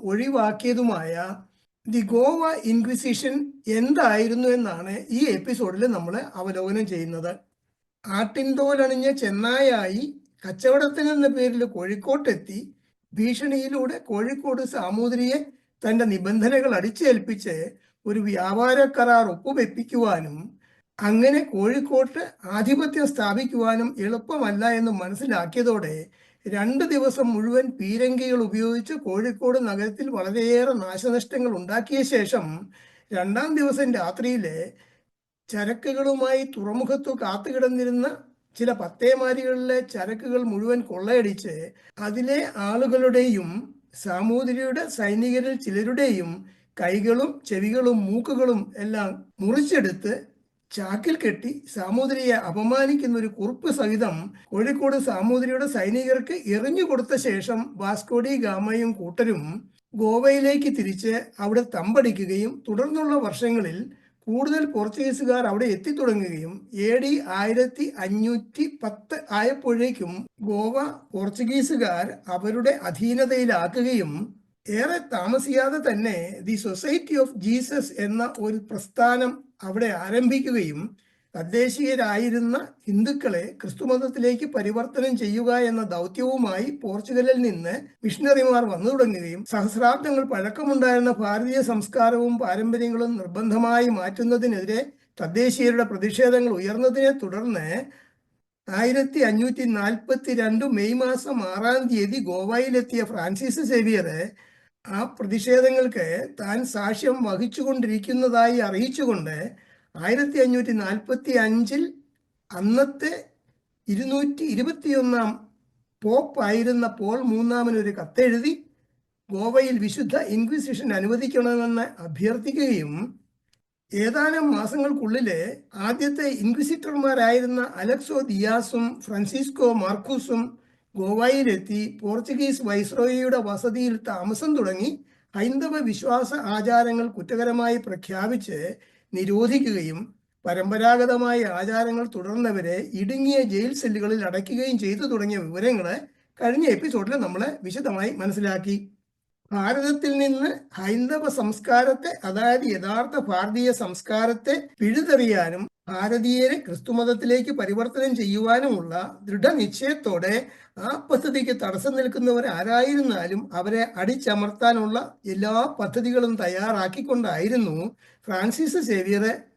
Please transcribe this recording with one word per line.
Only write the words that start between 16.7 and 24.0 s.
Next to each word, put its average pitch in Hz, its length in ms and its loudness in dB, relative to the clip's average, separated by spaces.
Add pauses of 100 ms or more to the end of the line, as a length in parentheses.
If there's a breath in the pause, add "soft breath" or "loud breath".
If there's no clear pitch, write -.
അടിച്ചേൽപ്പിച്ച് 214 800 0 (500 soft breath)
ഒരു 208 140 0
വ്യാപാര 208 580 2 (120)
കരാർ 240 400 6
ഒപ്പുവെപ്പിക്കുവാനും 220 1040 -2 (640 soft breath)
അങ്ങനെ 233 440 6
കോഴിക്കോട്ട് 269 800 0 (280)
ആധിപത്യം 285 560 2
സ്ഥാപിക്കുവാനും 233 840 0 (100)
എളുപ്പമല്ല 220 720 -2